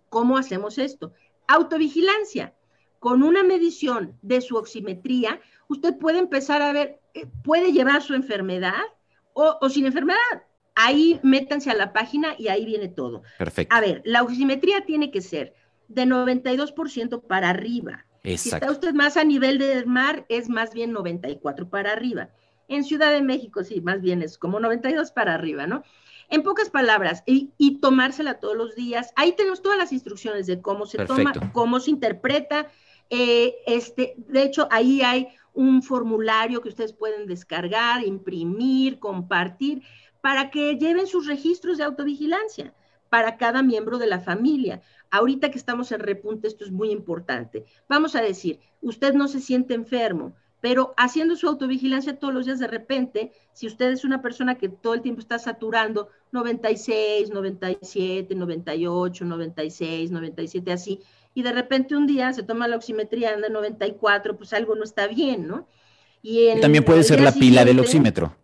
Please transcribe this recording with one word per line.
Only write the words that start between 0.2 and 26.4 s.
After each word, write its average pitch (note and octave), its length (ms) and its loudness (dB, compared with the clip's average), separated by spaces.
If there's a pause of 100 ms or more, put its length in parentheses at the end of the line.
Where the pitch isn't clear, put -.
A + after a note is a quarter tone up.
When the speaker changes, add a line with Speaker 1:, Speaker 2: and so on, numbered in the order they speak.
Speaker 1:
hacemos G#3+ 400 -6
esto? C4+ 360 -6 (340)
Autovigilancia. E4 1080 2 (440)
Con B3 240 4
una F4+ 200 6
medición D4 800 0
de B3+ 200 0
su B3+ 160 -4
oximetría, A3 840 -4 (300)
usted C#4+ 280 -2
puede E4 220 0
empezar D4 420 0
a D4 120 0
ver, D4 260 -4 (140)
eh, - 140 -14 (180)
puede E4+ 260 4
llevar C#4 300 4
su C#4+ 120 -6
enfermedad G3 720 -2 (500)
o, D#4 280 2
o C4+ 80 2
sin C4+ 160 0
enfermedad. F4+ 580 0 (320)
Ahí D4 480 4
métanse C4+ 480 2
a A3+ 40 0
la G3 180 -2
página C#4+ 440 -2
y A3 120 -4
ahí G#3 160 0
viene G#3 240 -6
todo. B2 340 -8 (140)
Speaker 2:
Perfecto. - 360 -2
Speaker 1:
A A#3 60 6
ver, G3 240 0
la A#3+ 180 2
oximetría C4+ 640 0
tiene D4+ 260 -2
que F#3+ 100 -6
ser D#3 320 -8 (340)
de B3 180 -2
noventa B3+ 460 0
y B3+ 60 0
dos C#4+ 160 -4
por D#4 160 -6
ciento A#3+ 320 -8
para F#3 280 0
arriba. G3 560 -6 (160)
Speaker 2:
Exacto. F2+ 160 -4
Speaker 1:
Si - 120 -6
está C4 200 -2
usted D4 240 -2
más D4 220 2
a D#4 80 4
nivel C#4 360 4
del C4 260 0
mar, C4 420 0
es A#3 220 -4
más A3+ 240 -4
bien A#3 180 -6
noventa F3 380 -6
y C#3+ 80 -8
cuatro D#3 320 -8
para G3+ 240 -4
arriba. A3 380 -6 (360)
En C#4+ 160 -2
Ciudad D4 280 2
de C#4+ 100 4
México, B3+ 420 -2
sí, F#3+ 160 -8
más F3+ 220 -2
bien F3+ 200 0
es D#3+ 160 -8
como F#3 220 -4
noventa A#3 300 -2
y D#4 40 0
dos D#4 180 -2
para G3+ 240 0
arriba, D3 320 -6
¿no? D4 160 -6 (460)
En D4+ 140 2